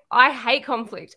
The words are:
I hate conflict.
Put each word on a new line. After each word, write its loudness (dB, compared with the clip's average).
I 4
hate -2
conflict. -8